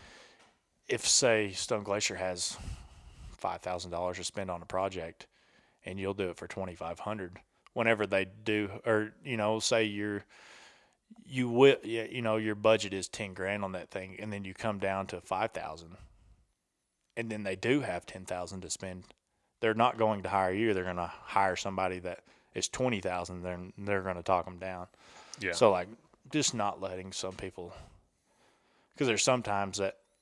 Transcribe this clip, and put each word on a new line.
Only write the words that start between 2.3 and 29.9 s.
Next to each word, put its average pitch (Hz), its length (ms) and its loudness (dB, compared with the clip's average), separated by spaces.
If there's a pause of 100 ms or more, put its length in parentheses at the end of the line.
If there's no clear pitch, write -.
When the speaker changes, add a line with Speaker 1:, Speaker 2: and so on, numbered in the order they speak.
Speaker 1:
five 87 240 -4
thousand 90 280 -6
dollars 90 280 -2
to 90 60 -8
spend 95 260 -6
on 87 120 -6
a - 40 -18
project 92 600 -4 (580)
and 95 140 -8
you'll 95 160 -2
do 98 160 -2
it 82 60 -10
for 92 100 -12
twenty-five 87 540 -8
hundred, 98 380 -8 (340)
whenever 113 340 4
they 95 200 4
do, 107 440 0 (140)
or, 107 300 2 (100)
you 127 140 -4
know, 110 220 2
say 113 240 4
you're, 104 400 -4 (1000)
you 127 240 0
will, 127 360 10
y-, 113 260 -4
you 127 100 -6
know, 110 160 2
your 107 180 0
budget 104 380 6
is 95 160 -4
ten 98 240 -8
grand 98 320 -2
on 95 80 -4
that 90 180 -8
thing, 95 280 -10
and 107 140 -8
then 101 120 -6
you 95 80 -10
come 104 260 -4
down 95 280 -2
to 87 160 -8
five 101 300 -2
thousand, 82 440 -10 (1200)
and 117 140 -6
then 107 140 -6
they 95 120 -4
do 123 240 2
have 92 240 -4
ten 92 220 -14
thousand 90 340 -6
to 90 100 -10
spend, 92 340 -10 (560)
they're 110 140 4
not 120 220 4
going 107 280 2
to 90 40 -2
hire 95 240 4
you. 107 220 2
They're 92 100 0
gonna 90 220 -4
hire 95 500 0
somebody 92 440 -2
that 90 240 -8 (280)
is - 160 -4
twenty 123 320 0
thousand. 90 420 -4
They're, 90 180 -6 (180)
they're 101 240 0
gonna 90 200 -4
talk 90 240 2
'em 90 120 -12
down. 92 280 -8 (540)
Speaker 2:
Yeah. 92 120 -2
Speaker 1:
So, 107 180 8
like, 90 180 2 (420)
just 151 240 0
not 101 260 0
letting 95 320 -6
some 95 240 -6
people, 92 380 -10 (1200)
'cause 143 80 2
there's 107 180 2
sometimes 101 540 2
that 98 200 -2 (240)